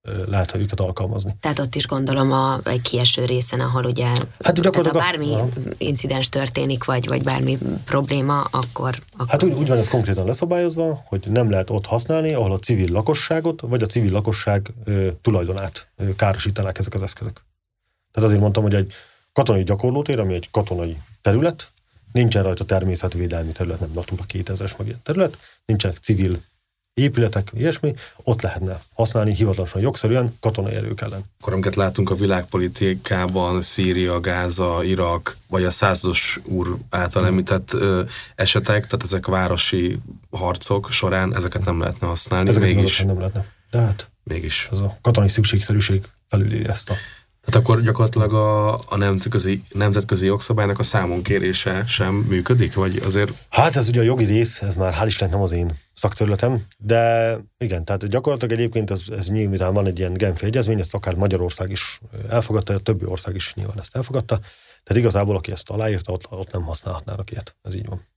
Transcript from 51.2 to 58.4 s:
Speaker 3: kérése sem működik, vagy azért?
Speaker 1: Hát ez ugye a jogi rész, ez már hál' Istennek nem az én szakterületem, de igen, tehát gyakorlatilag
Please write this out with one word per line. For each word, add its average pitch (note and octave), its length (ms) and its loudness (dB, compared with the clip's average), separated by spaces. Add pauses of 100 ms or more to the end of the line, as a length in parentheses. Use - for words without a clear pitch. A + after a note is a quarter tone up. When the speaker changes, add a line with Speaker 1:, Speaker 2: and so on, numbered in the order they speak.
Speaker 3:
kérése F#2+ 640 0
sem G2 280 2
működik, G2+ 580 2
vagy F#2+ 240 0
azért? G2+ 340 0 (180)
Speaker 1:
Hát C#3 260 4
ez A#2+ 140 2
ugye A#2+ 100 2
a A2+ 40 4
jogi A#2+ 220 4
rész, A2+ 360 2
ez G2 140 -2
már F#2 260 0
hál' A2 60 2
Istennek F#2+ 260 0
nem G2 100 2
az E2+ 80 0
én E2+ 220 0 (200)
szakterületem, G#2+ 680 0 (160)
de A2+ 580 2 (220)
igen, F#2 260 -2
tehát G2 240 -4
gyakorlatilag A#2+ 500 0